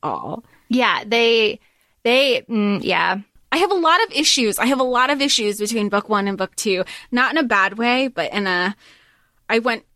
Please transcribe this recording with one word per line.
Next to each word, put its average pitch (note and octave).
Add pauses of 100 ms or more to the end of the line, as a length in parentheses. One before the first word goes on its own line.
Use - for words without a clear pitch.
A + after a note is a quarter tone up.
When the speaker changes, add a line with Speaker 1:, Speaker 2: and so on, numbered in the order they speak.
Speaker 1:
all. A#2 (240)
Speaker 2:
Yeah, A#3
they, A#3 (440)
they, B3+
mm, G#3
yeah. F3+ (320)
Speaker 1:
I C#4
have F4+
a G4+
lot E4+
of -
issues. C4
I -
have C4
a C4
lot B3+
of C#4+
issues G#3+
between G#3
book G#3
one G3+
and G3
book F#3+
two. F#3 (280)
Not B3
in D4
a D#4+
bad G3+
way, B3
but E3+
in G3+
a, F3+ (720)
I A3+
went A#3 (100)